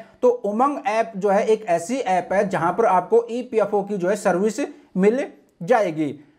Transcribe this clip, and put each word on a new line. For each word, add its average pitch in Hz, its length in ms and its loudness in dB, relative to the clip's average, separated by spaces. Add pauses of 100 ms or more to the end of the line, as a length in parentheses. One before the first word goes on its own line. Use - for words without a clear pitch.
(220)
तो 254 60 6
उमंग 240 600 0
ऐप 220 280 -2
जो 196 140 0
है 208 160 2
एक 214 200 2
ऐसी 175 300 -2
ऐप 185 360 -2
है 196 160 0
जहां 175 240 0
पर 226 140 2
आपको 196 440 2
ईपीएफ़ओ 214 520 0
की 202 140 -6
जो 175 120 -2
है 202 100 0
सर्विस 196 420 0 (360)
मिल 220 300 2 (360)
जाएगी। 170 520 0 (240)